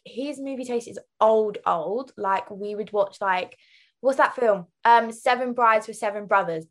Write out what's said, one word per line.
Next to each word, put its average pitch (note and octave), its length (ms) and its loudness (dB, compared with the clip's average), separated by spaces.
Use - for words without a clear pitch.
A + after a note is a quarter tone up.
his C4+ 360 -10
movie C4+ 240 -8
taste A#3+ 240 -6
is - 100 -16
old, A3 440 2
old. F#3 520 -4
Like, G3 340 -2
we G#3 240 -10
would G3+ 160 -8
watch, G3+ 300 -2
like, F#3 360 -2
what's C4 180 2
that - 160 2
film? G#3 320 0
Um, A3+ 280 6
Seven B3 420 -2
Brides A3+ 340 2
for A3+ 60 -10
Seven G#3 340 -6
Brothers. F3 440 0